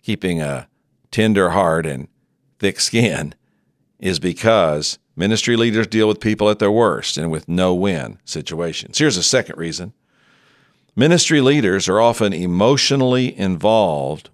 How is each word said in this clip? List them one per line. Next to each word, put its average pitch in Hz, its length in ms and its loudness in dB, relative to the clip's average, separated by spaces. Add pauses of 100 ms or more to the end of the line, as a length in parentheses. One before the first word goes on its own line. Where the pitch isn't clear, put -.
keeping 92 400 -4
a 71 260 -8 (440)
tender 101 400 2
heart 82 340 0
and 71 220 -8 (500)
thick 98 220 -2
skin 104 560 -2 (640)
is 92 200 -4
because 82 800 0 (200)
ministry 110 400 0
leaders 113 300 0
deal 110 200 2
with 107 120 0
people 107 300 0
at 104 100 0
their 104 120 2
worst 107 460 0
and 82 140 -4
with 78 180 -8
no-win 90 760 -2
situations. 82 760 -8
Here's 143 180 2
a 87 60 -2
second - 340 -2
reason. 85 340 -8 (1040)
Ministry 160 460 4
leaders 113 480 2
are 98 100 2
often 113 340 2
emotionally 127 1040 0
involved 90 960 0